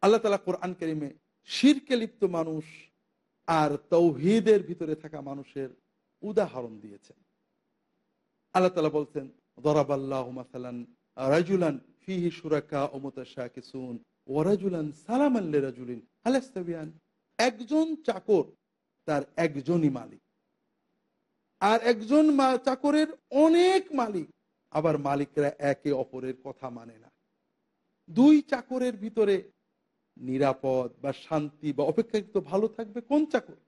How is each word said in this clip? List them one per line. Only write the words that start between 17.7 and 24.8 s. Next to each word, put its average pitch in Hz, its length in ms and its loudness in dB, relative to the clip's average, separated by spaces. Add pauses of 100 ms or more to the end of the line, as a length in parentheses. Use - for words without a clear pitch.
চাকর, 190 480 0 (600)
তার 147 160 0 (140)
একজনই 156 540 0
মালিক, 120 300 -12 (1400)
আর 214 220 2
একজন 240 500 4
মা-, 262 260 4
চাকরের 294 500 2 (240)
অনেক 349 600 4
মালিক, 214 380 -4 (420)
আবার 156 260 2